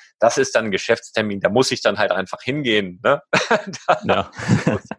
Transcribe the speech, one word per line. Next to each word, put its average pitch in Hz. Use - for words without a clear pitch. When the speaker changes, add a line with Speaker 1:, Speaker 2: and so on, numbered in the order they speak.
Speaker 1:
das 113
ist 131
dann 113
ein 107
Geschäftstermin, 104
da 92
muss 117
ich 123
dann 104
halt 101
einfach 92
hingehen, 107
ne? 143
<laughs> 208
Da -
Speaker 2:
Ja. 95
Speaker 1:
muss 104
die -